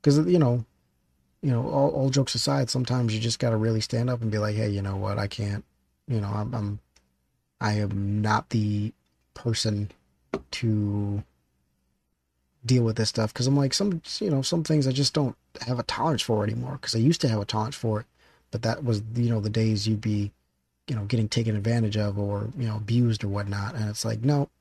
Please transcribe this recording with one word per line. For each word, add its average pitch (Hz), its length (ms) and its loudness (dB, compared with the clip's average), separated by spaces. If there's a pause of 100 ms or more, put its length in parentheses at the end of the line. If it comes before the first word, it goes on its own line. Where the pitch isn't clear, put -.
'Cause, 143 240 6
you 180 120 6
know, 123 260 4 (760)
you 143 80 2
know, 117 200 0
all, 139 200 4
all 135 200 0
jokes 131 240 0
aside, 139 360 0
sometimes 123 440 0
you 110 60 -2
just 117 180 -2
gotta 117 180 2
really 110 240 2
stand 120 300 0
up 120 100 -2
and 110 100 -2
be 107 80 0
like, 104 180 0
Hey, 110 120 0
you 101 140 0
know 98 140 -2
what? 101 220 -2
I 104 80 -2
can't, 101 380 -4 (420)
you 117 140 0
know, 101 80 -4
I'm, 107 260 -4
I'm, 101 260 -4 (800)
I 107 140 0
am 104 460 -2
not 107 300 0
the 104 420 0 (420)
person 104 560 -2 (600)
to 104 720 0 (1400)
deal 120 180 4
with 110 140 2
this 110 120 0
stuff, 110 240 0
'cause 123 140 -2
I'm 139 100 4
like, 139 160 2
some, 196 300 -2 (160)
you 208 120 0
know, 135 120 2
some 170 200 0
things 151 240 2
I 131 60 0
just 135 220 0
don't 139 220 0 (260)
have 123 160 -2
a 120 60 -2
tolerance 147 380 0
for 107 220 2
anymore, 123 340 -4
'cause - 160 -6
I 113 40 2
used 139 240 4
to - 60 2
have 110 120 2
a 101 60 -4
tolerance 110 300 -2
for 107 240 -2
it, - 60 -16 (440)
but 113 120 -6
that 113 220 -2
was, 110 180 0 (120)
you 117 160 2
know, 113 100 2
the 104 80 -2
days 110 400 2
you'd 110 120 0
be, 104 320 -2 (540)
you 143 80 -4
know, 104 120 -4
getting 110 220 0
taken 113 280 0
advantage 110 400 0
of 104 220 0
or, 101 400 -4
you 123 80 -2
know, 107 100 -4
abused 113 480 2
or 104 40 -2
whatnot, 101 480 -4
and 107 120 -2
it's 104 160 -6
like, 113 180 -2
no. 143 280 0 (100)